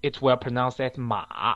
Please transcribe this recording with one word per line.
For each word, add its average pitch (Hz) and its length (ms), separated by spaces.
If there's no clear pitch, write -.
It - 220
will 131 140
pronounce 123 440
as 131 160
ma. 113 300